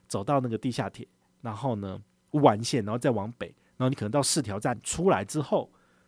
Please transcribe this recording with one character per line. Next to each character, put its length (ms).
走 160
到 160
那 80
个 80
地 140
下 180
铁， 180
然 120
后 220
呢， 260
弯 320
线， 220
然 80
后 60
再 120
往 220
北， 220
然 80
后 60
你 40
可 120
能 40
到 120
四 180
条 180
站 240
出 280
来 120
之 200
后， 280